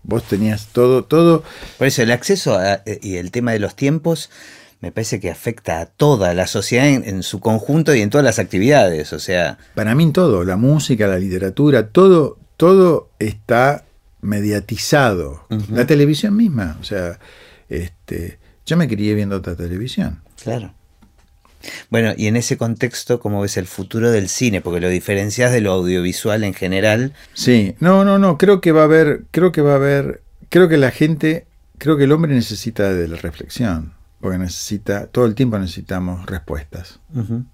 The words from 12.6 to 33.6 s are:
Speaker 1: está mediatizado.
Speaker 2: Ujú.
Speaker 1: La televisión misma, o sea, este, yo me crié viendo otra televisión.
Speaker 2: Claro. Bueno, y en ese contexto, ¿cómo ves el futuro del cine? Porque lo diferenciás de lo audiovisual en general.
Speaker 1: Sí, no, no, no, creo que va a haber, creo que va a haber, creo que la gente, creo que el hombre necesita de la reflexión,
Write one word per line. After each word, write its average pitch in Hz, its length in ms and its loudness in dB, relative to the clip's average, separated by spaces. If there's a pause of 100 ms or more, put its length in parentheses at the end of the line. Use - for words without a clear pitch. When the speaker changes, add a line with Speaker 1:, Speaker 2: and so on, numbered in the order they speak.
Speaker 1:
está 120 640 0 (380)
mediatizado. 104 1300 -2
Speaker 2:
Ujú. 107 260 -4
Speaker 1:
La 123 100 2
televisión 151 520 2
misma, 123 420 -2
o - 60 -16
sea, 87 340 -6 (480)
este, 87 720 -10 (260)
yo 160 120 -2
me 170 100 2
crié 104 260 -2
viendo 104 220 -2
otra 90 220 -8
televisión. 90 640 -6 (200)
Speaker 2:
Claro. 117 320 -8 (1160)
Bueno, 113 260 0
y 107 80 -2
en 107 120 0
ese 120 200 -2
contexto, 120 640 -4
¿cómo 104 200 -4
ves 101 160 -4
el 92 120 -4
futuro 110 420 -4
del 101 200 0
cine? 104 320 -2
Porque 87 180 -4
lo 90 100 -2
diferenciás 101 640 -2
de 123 100 2
lo 101 120 0
audiovisual 92 680 -2
en 95 120 -6
general. 107 580 -2 (220)
Speaker 1:
Sí, 113 440 2
no, 190 240 4
no, 196 140 4
no, 190 220 2
creo 196 220 4
que 175 100 2
va 156 100 6
a 156 40 8
haber, 156 440 4
creo 170 220 2
que 156 100 -2
va 143 120 4
a - 20 4
haber, 139 480 -2 (260)
creo 180 200 6
que 160 80 4
la 135 120 4
gente, 156 560 0 (320)
creo 151 200 0
que 143 80 4
el 139 80 4
hombre 156 200 2
necesita 110 580 -2
de 87 160 -2
la 82 100 -10
reflexión, 82 760 -6 (260)